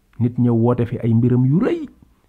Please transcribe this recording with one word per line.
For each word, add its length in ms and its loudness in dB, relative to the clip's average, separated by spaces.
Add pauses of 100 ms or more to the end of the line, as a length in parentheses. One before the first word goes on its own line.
(200)
nit 200 -2
ñëw 160 2
woote 300 0
fi 180 -8
ay 100 0
mbiram 320 2
yu 140 2
rëy, 260 -2 (440)